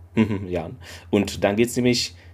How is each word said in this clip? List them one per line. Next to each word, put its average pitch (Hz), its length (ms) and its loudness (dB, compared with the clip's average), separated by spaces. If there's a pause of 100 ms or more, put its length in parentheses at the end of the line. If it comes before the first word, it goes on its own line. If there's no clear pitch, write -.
(160)
<laughs> 104 320 0
Jahren. 87 300 -6 (340)
Und 101 320 0
dann 101 140 2
geht's 120 180 2
nämlich 123 400 0 (180)